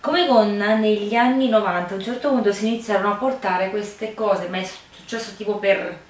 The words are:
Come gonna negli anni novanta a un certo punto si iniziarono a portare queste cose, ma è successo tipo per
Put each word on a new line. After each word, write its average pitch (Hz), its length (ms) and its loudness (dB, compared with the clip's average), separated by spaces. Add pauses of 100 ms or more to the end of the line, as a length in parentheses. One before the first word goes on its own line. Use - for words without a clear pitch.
Come 349 260 2
gonna 208 500 4
negli 214 380 0
anni 254 360 4
novanta 185 420 0
a 190 60 -6
un 190 40 -8
certo 247 280 -2
punto 208 240 2
si 208 140 -2
iniziarono 208 440 0
a 202 40 -2
portare 190 520 -2
queste 208 460 -6
cose, 190 340 0
ma 185 80 -6
è 185 120 -6 (280)
successo 220 400 -10
tipo 208 220 -4
per 185 400 0 (120)